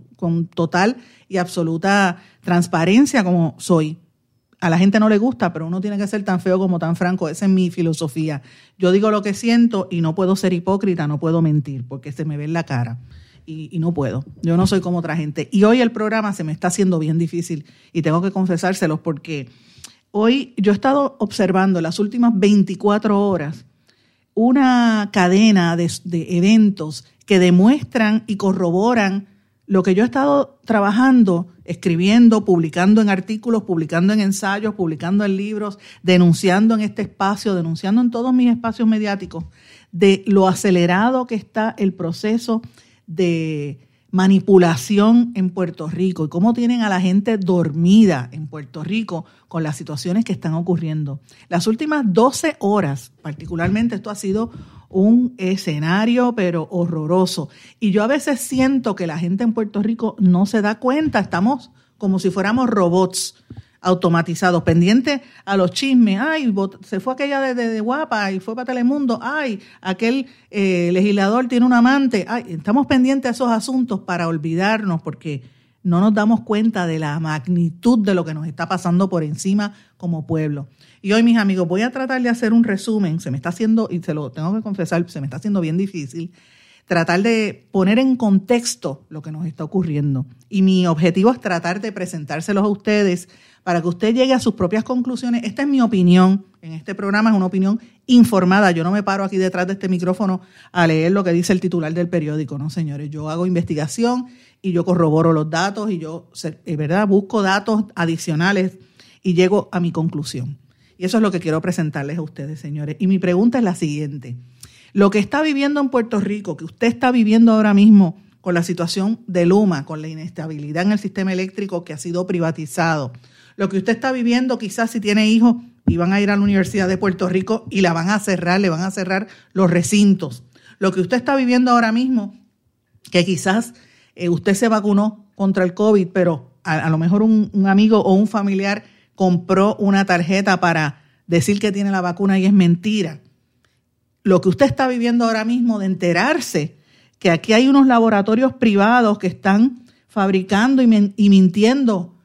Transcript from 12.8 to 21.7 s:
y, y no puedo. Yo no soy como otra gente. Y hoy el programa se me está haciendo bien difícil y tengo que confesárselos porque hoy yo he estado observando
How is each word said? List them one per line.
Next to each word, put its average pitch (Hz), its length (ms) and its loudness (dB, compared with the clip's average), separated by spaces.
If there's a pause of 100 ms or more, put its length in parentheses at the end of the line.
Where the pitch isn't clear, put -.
y, 156 240 -14
y 180 60 -6
no 170 160 -2
puedo. 135 300 -4 (180)
Yo 165 160 0
no 180 80 2
soy 190 140 0
como 180 180 -4
otra 165 180 -6
gente. 151 340 -6
Y 202 140 4
hoy 240 160 6
el 233 100 2
programa 214 440 -4
se 175 100 -8
me 156 80 -6
está 180 160 -4
haciendo 185 300 0
bien 156 180 -2
difícil 170 480 -4 (300)
y 160 80 -2
tengo 160 180 0
que 190 100 -2
confesárselos 185 680 -2
porque 147 480 -8 (640)
hoy 240 480 0
yo 202 140 2
he - 20 2
estado 269 440 0
observando 190 640 0